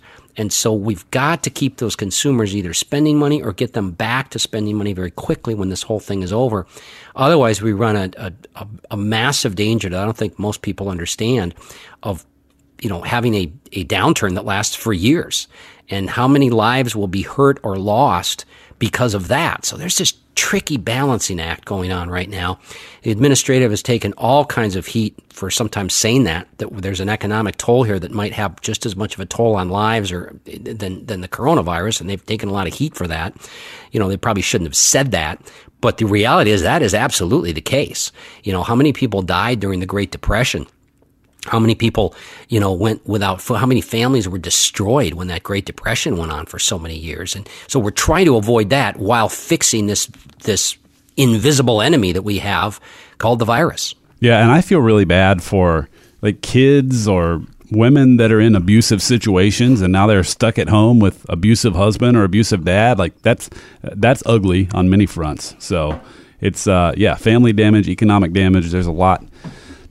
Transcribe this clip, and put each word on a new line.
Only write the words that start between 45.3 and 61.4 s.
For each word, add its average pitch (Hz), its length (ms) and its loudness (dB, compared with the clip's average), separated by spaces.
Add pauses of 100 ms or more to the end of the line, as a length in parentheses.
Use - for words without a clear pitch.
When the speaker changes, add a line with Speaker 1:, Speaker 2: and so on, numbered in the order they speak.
Speaker 1:
Great 101 240 -6
Depression - 520 -4
went 80 160 -6
on 76 120 -10
for 90 140 -14
so - 180 -2
many 82 200 -10
years? 80 360 -10
And 101 140 -14 (200)
so 143 120 0
we're 104 120 -2
trying 170 340 2
to 143 100 6
avoid 110 360 2
that 131 260 0
while 107 320 0
fixing - 580 -2
this, 104 200 -2 (360)
this - 340 -2 (380)
invisible 123 640 2
enemy 120 300 2
that 98 120 -4
we 101 160 -2
have 98 420 -4 (380)
called 117 200 0
the 117 60 0
virus. 123 500 -2 (240)
Speaker 2:
Yeah, 117 240 6
and 120 80 6
I 156 80 6
feel 185 200 2
really 110 260 6
bad 92 360 4
for, 87 460 2 (340)
like, 104 200 0
kids 131 640 4
or 85 340 2 (300)
women 127 460 6
that 113 160 6
are 107 80 6
in 110 120 6
abusive 101 480 4
situations 110 800 2
and 92 140 2
now 98 140 4
they're 98 180 4
stuck - 340 0
at 80 80 0
home 110 320 6
with 95 300 2
abusive 104 440 2